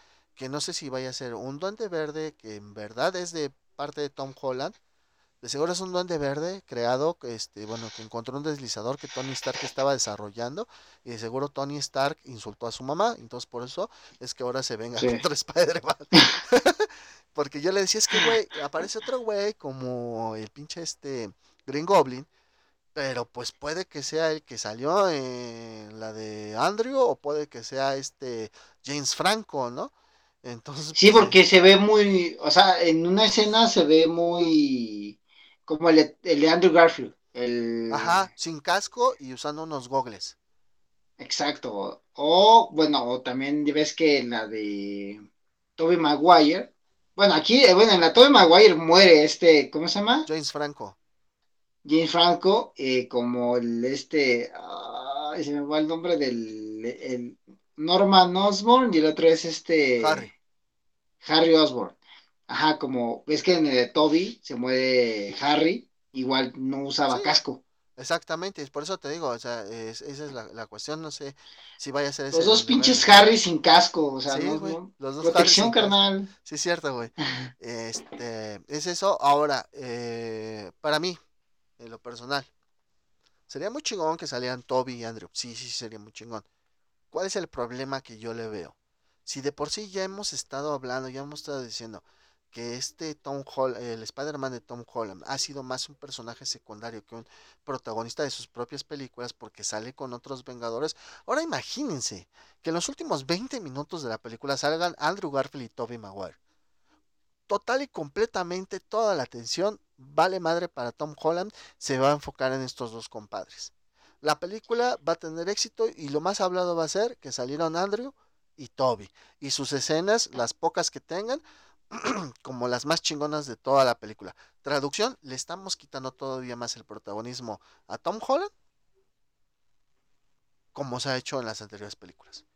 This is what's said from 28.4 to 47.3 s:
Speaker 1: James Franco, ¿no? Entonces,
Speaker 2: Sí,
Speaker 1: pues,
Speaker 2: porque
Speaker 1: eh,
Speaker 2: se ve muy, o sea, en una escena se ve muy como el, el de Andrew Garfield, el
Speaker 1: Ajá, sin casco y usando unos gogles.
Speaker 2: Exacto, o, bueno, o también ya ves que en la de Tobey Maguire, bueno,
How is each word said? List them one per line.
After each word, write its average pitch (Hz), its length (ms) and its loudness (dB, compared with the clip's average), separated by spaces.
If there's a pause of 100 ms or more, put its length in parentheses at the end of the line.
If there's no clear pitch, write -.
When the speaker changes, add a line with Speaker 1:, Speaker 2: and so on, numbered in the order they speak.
Speaker 1:
James 139 320 -6
Franco, 160 540 -2
¿no? 170 220 -10 (500)
Entonces, 139 520 -12
Speaker 2:
Sí, 208 160 8
Speaker 1:
pues, 220 140 10
Speaker 2:
porque 185 200 8
Speaker 1:
eh, - 0 -
Speaker 2:
se 185 160 8
ve 196 160 10
muy, 202 640 4
o - 100 -2
sea, 185 320 6
en 165 240 2
una 202 200 4
escena 214 420 4
se 175 160 4
ve 160 220 6
muy 147 1120 0 (440)
como 160 260 0
el, 156 320 6
el 156 180 2
de 160 80 6
Andrew 175 240 4
Garfield, 165 420 4 (180)
el 117 680 -4
Speaker 1:
Ajá, 185 360 0
sin 160 260 -10
casco 202 580 -2
y 131 140 -14
usando 147 300 -8
unos 143 260 -8
gogles. 123 480 -4 (800)
Speaker 2:
Exacto, 113 840 -6 (120)
o, 185 580 8
bueno, 151 360 2
o 123 140 -2
también 139 420 -2
ya 143 80 2
ves 151 220 0
que 147 240 4
en 120 120 -4
la 110 180 -4
de 101 720 -8 (560)
Tobey 165 200 4
Maguire, 160 800 6 (400)
bueno, 196 200 6